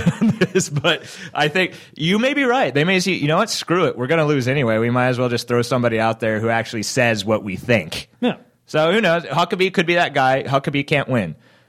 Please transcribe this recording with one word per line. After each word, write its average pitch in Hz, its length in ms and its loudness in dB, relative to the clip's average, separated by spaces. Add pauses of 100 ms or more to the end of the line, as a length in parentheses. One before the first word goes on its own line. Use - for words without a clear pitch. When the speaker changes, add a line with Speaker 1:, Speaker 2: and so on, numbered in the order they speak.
Speaker 1:
<laughs> - 140 0
on 226 80 4 (100)
this, 185 300 0
but 147 340 -2 (300)
I 147 160 0
think 185 240 0 (240)
you 175 220 0
may 262 160 0
be 285 100 0
right. 240 280 2
They 143 120 2
may 185 160 2
see, 180 160 -2
you 120 100 -2
know 156 120 2
what? 220 120 0
Screw 170 360 0
it. 120 100 -2
We're 123 100 -4
gonna 156 200 2
lose 143 200 0
anyway. 123 320 0
We 117 120 0
might 123 180 2
as 123 100 0
well 123 100 0
just 120 200 -4
throw 120 140 2
somebody 120 360 0
out 113 220 0
there 110 180 0
who 113 100 -2
actually 113 360 -2
says 117 400 0
what 107 180 0
we 98 140 -6
think. - 520 -2 (120)
Speaker 2:
Yeah. 240 160 -2 (300)
Speaker 1:
So 156 260 2
who 220 80 2
knows? 170 240 2
Huckabee 180 500 0
could 190 120 0
be 170 80 0
that 160 200 2
guy. 131 300 2
Huckabee 139 420 -2
can't 143 220 0
win. 101 260 -2 (340)